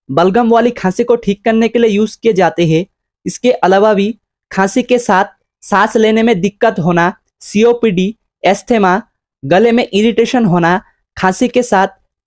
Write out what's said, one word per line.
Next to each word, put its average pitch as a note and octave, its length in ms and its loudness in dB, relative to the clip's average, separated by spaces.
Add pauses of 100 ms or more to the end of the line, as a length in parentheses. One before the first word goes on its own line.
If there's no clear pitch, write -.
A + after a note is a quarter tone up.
बलगम F#3+ 420 0
वाली A#3 200 2
खांसी A#3 340 -4
को A#3+ 120 0
ठीक G3+ 280 -4
करने A3+ 240 0
के A3+ 100 -4
लिए A#3 120 2
यूज़ G#3+ 320 -2
किए A3 100 2
जाते E3+ 340 0
हैं। D#3+ 180 0 (420)
इसके A#3+ 260 -2
अलावा G3 420 2
भी G3+ 200 -2 (360)
खांसी G3 320 -2
के B3 160 0
साथ G3+ 260 0 (380)
सांस G3+ 340 0
लेने A3 260 2
में A3+ 180 0
दिक्कत A3+ 380 -2
होना, E3+ 340 0 (280)
सीओपीडी, A3 760 0 (260)
अस्थमा, G3+ 600 0 (400)
गले F#3+ 300 2
में A#3 200 0
इरिटेशन A#3 520 0
होना, F3 360 0 (360)
खांसी - 320 0
के B3 140 -2
साथ G3 260 0 (380)